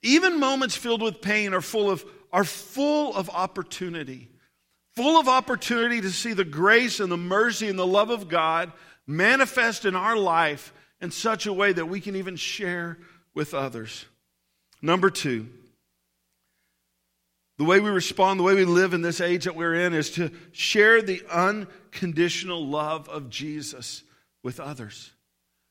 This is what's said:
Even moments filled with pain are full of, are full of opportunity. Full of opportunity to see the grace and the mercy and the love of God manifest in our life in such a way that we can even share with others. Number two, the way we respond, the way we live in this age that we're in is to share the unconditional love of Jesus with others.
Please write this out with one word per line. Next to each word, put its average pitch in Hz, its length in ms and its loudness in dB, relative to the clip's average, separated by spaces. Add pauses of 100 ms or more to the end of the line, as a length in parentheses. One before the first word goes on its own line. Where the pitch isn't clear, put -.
Even 330 360 4
moments 262 380 0
filled 226 260 -2
with 220 200 -4
pain 202 320 0
are 185 80 0
full 208 280 0
of, 185 140 -2 (280)
are 185 120 4
full 294 720 -2
of 190 140 -4
opportunity. 170 960 -8 (680)
Full 294 220 4
of 294 80 4
opportunity 240 760 0
to 190 80 -2
see 226 240 -6
the 190 100 0
grace 208 560 2
and 190 100 -2
the 175 60 -2
mercy 202 520 0
and 190 100 -4
the 180 80 0
love 202 240 4
of 202 180 -6
God 165 440 0 (340)
manifest 226 760 2
in 190 120 0
our 214 200 0
life 165 560 0 (280)
in 175 100 -8
such 220 360 -2
a 208 60 -4
way 196 200 2
that 170 140 -2
we 185 140 -8
can 196 160 -8
even 185 200 -8
share 175 600 -8 (360)
with 151 200 -6
others. 123 500 -8 (760)
Number 180 280 4
two, 117 380 -4 (2000)
the 143 60 0
way 185 160 6
we 208 100 0
respond, 190 480 2
the 175 60 2
way 196 100 6
we 196 100 6
live 180 300 4
in 170 80 -2
this 170 180 -2
age 175 240 0
that 170 120 -6
we're 165 180 -2
in 175 200 0
is 151 180 -2
to 165 180 -4 (220)
share 220 500 6
the 190 280 -4
unconditional 175 1400 -2
love 151 420 -4
of 147 220 -12
Jesus 143 720 -12 (400)
with 123 180 -10
others. 131 500 -14 (600)